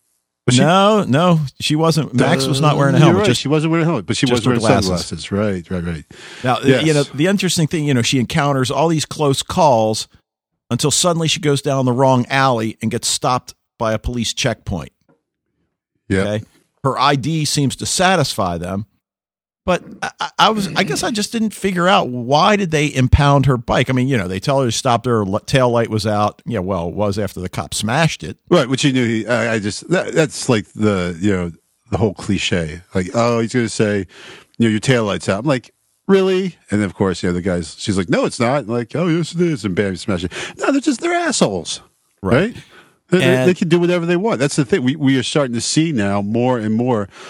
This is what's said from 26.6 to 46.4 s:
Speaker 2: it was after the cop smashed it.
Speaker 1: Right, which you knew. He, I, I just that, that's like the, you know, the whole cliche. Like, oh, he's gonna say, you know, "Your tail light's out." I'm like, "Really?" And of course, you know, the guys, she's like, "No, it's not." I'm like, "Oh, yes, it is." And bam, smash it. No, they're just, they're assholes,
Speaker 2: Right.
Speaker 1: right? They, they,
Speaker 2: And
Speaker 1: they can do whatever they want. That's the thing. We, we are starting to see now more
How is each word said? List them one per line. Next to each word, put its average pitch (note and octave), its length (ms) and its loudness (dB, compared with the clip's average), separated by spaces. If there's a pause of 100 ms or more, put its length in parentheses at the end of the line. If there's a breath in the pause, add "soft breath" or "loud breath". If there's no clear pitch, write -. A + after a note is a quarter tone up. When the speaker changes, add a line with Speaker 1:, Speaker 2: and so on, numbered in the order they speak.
Speaker 2:
it F#2 60 -10
was G2+ 220 -2
after F#2+ 220 -6
the F2+ 100 -8
cop - 240 -8
smashed C#3+ 500 -2
it. - 140 -12 (120)
Speaker 1:
Right, D3+ 180 4
which C3 160 -2
you C#3+ 80 4
knew. B2+ 160 2
He, A2 200 -2
I, A2+ 260 0
I A2+ 60 0
just G2 300 -6
that, A#2 240 0
that's - 360 0
like G#2+ 240 2
the, F#2 460 0
you G2+ 120 0
know, F2 200 -2 (380)
the G#2 80 -4
whole G2 160 0
cliche. F2 680 -4 (120)
Like, F#2 200 -4
oh, A#2 260 0
he's A2+ 140 -4
gonna A#2 160 0
say, G#2 300 0 (580 loud breath)
you A#2 100 2
know, - 40 4
"Your G#2+ 80 0
tail A#2+ 260 2
light's F#2+ 240 -4
out." G2 100 0
I'm B2 60 -10
like, C3 280 -2 (340)
"Really?" F#3+ 500 2 (120)
And G#2 140 0
of F2+ 120 -4
course, F#2+ 280 -2
you F#2 60 0
know, F2 40 0
the F2 80 -2
guys, F2 380 -4
she's F#2+ 180 -2
like, F2+ 120 -2
"No, C4 160 0
it's - 160 -6
not." B2+ 220 0
I'm F#2+ 40 -12
like, A#2+ 260 -6
"Oh, F3 140 -2
yes, E3 260 -2
it E3+ 60 -6
is." D#3+ 240 -2
And G2 100 -2
bam, G2 220 -2
smash F2 300 -4
it. - 80 -6 (240 loud breath)
No, F4 160 -2
they're C#4 80 0
just, C4+ 180 -2
they're E4+ 140 -2
assholes, D#3+ 680 -2 (400)
Speaker 2:
Right. D3+ 340 2
Speaker 1:
right? - 80 -16 (460 loud breath)
They, F3 80 2
they, F3+ 80 4 (120)
Speaker 2:
And B2+ 120 4
Speaker 1:
they F#3 60 2
can F3 140 -2
do F3 100 4
whatever F3 260 2
they F3 120 2
want. F#3+ 220 -2
That's C#3 160 0
the D3 80 2
thing. D#3 200 0
We, C3 120 0
we C3+ 220 2
are A#2+ 60 0
starting C3 320 0
to A#2 60 -2
see D#3+ 300 0
now G2+ 300 0
more A#2 380 0